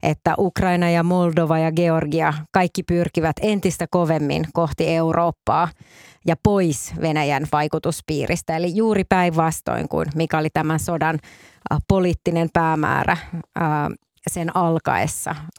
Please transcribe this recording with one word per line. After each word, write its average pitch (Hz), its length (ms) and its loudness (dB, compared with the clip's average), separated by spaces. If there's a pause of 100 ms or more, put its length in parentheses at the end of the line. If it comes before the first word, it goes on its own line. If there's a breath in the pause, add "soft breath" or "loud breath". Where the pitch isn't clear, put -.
että 160 340 0
Ukraina 175 520 2
ja 170 140 2
Moldova 170 560 2
ja 160 120 0
Georgia 160 640 0 (180)
kaikki 185 320 0
pyrkivät 170 580 0
entistä 190 500 -2
kovemmin 160 600 2
kohti 165 340 -2
Eurooppaa 165 800 0 (580 loud breath)
ja 165 180 2
pois 190 580 0
Venäjän 151 500 0
vaikutuspiiristä. 156 1080 -4
Eli 175 180 -2
juuri 214 340 2
päinvastoin 165 800 0
kuin 156 260 -2
mikä 160 220 0
oli 156 160 0
tämän 156 260 0
sodan, 160 360 -2 (580 loud breath)
ä, 151 40 0 (100)
poliittinen 170 640 2
päämäärä, 160 640 2 (400 loud breath)
ä, - 40 -2 (680)
sen 165 260 -6
alkaessa, 160 720 0
ä, 151 40 -6 (240)